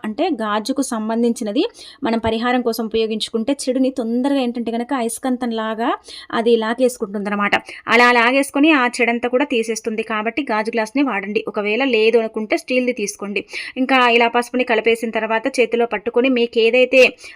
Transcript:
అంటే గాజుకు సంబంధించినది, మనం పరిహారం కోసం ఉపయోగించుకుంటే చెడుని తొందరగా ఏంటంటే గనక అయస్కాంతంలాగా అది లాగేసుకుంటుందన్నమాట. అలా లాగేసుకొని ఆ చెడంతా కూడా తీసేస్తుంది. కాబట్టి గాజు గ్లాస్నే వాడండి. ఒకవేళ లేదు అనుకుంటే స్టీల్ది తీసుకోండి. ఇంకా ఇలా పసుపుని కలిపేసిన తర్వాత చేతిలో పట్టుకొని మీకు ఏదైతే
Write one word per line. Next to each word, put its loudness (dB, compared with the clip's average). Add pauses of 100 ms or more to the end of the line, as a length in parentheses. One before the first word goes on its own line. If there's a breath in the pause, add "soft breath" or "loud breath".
అంటే -2
గాజుకు -2
సంబంధించినది, -2 (380 loud breath)
మనం -2
పరిహారం 0
కోసం -2
ఉపయోగించుకుంటే -2
చెడుని 0
తొందరగా 0
ఏంటంటే -4
గనక -4
అయస్కాంతంలాగా -2 (340 loud breath)
అది 4
లాగేసుకుంటుందన్నమాట. -2 (360 loud breath)
అలా 6
లాగేసుకొని 4
ఆ 4
చెడంతా 0
కూడా 2
తీసేస్తుంది. -2
కాబట్టి -4
గాజు -2
గ్లాస్నే -2
వాడండి. -2
ఒకవేళ -2
లేదు 4
అనుకుంటే -2
స్టీల్ది 0
తీసుకోండి. -8 (320 loud breath)
ఇంకా 2
ఇలా 4
పసుపుని -2
కలిపేసిన -2
తర్వాత -2
చేతిలో 0
పట్టుకొని -2
మీకు 0
ఏదైతే 4 (200 loud breath)